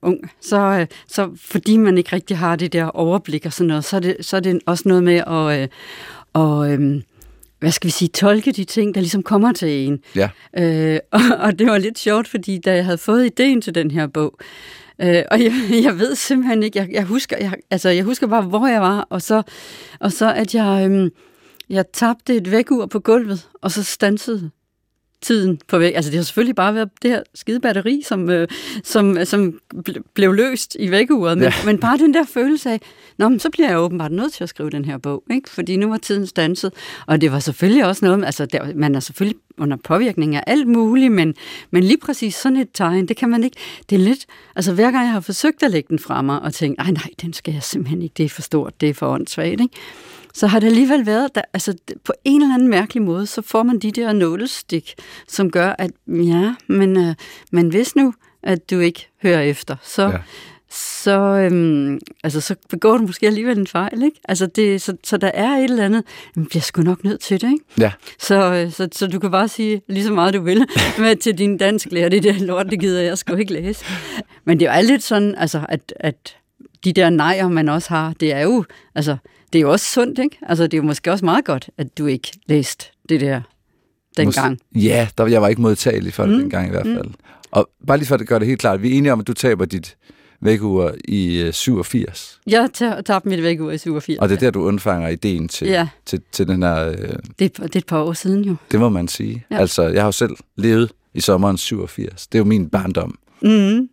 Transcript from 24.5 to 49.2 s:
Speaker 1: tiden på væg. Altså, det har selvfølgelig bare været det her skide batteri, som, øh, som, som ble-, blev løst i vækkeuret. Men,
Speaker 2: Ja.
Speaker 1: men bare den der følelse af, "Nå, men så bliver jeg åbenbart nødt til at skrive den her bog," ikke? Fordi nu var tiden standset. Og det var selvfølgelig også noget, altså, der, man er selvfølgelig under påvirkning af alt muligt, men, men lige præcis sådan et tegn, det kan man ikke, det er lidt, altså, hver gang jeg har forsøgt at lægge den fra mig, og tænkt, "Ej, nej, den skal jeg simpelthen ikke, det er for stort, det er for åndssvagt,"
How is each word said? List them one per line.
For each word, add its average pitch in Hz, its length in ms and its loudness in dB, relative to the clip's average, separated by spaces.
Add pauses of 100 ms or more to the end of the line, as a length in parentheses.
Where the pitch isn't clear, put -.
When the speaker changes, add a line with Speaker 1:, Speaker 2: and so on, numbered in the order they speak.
Speaker 1:
tiden 190 460 0
på 180 100 0
væg. 170 180 2
Altså, 147 160 -2
det 160 60 0
har 175 60 0
selvfølgelig 240 320 -2
bare 202 200 0
været 220 140 -4 (120)
det 247 100 0
her 226 120 -2 (120)
skide 233 240 -6
batteri, 233 480 -2
som, 185 220 -2
øh, 170 180 2 (360)
som, 196 420 4
som 190 340 0 (300)
ble-, - 120 -10 (120)
blev 196 200 4
løst 247 460 -2
i 185 120 -4
vækkeuret. 220 460 2
Men, 127 60 2
Speaker 2:
Ja. 127 100 4 (120)
Speaker 1:
men 208 140 2
bare 240 180 2
den 294 160 6
der 320 100 4
følelse 262 480 -2
af, 220 100 -4 (360)
"Nå, 214 120 4
men 247 100 4
så 320 100 -2
bliver 302 200 2
jeg 170 100 2
åbenbart 170 320 -2
nødt 233 220 -2
til - 100 -12
at 165 60 -8
skrive 151 200 -8
den 143 160 -6
her 143 120 -6
bog," 143 340 -8
ikke? 269 180 -4
Fordi 185 260 -6
nu 208 140 0
var 220 80 -2
tiden 202 300 -4
standset. 180 460 -2 (320)
Og 151 160 2
det 151 100 2
var 139 80 0
selvfølgelig 196 460 2
også 196 200 0
noget, 190 200 4
altså, 143 200 -4
der, 139 300 -4
man 143 200 2
er 135 40 0
selvfølgelig 196 380 -4 (200)
under 143 260 -2
påvirkning 175 520 0
af 143 120 -4
alt 269 200 0
muligt, 233 460 4
men, 165 200 2 (380)
men 180 120 4
lige 226 140 4
præcis 226 380 -4
sådan 262 220 0
et 254 160 0
tegn, 180 340 0
det 226 100 -2
kan 240 120 0
man 233 140 2
ikke, 262 140 -4 (320)
det 202 60 2
er 190 40 6
lidt, 220 260 2 (300)
altså, 185 180 -2
hver 226 180 4
gang 254 140 2
jeg 240 80 0
har 202 60 0
forsøgt 294 440 -2
at 254 80 4
lægge 156 180 -2
den 160 100 0
fra 131 220 -4
mig, 139 200 -2
og 147 120 -6
tænkt, 143 280 -4
"Ej, 190 100 0
nej, 151 180 -4 (120)
den 170 120 -8
skal - 200 -8
jeg 147 100 -8
simpelthen 160 380 -6
ikke, 165 160 -8
det 156 80 0
er 143 40 -2
for - 120 -14
stort, - 400 -4
det 151 80 2
er 143 40 -2
for 139 200 -6
åndssvagt," 165 480 -4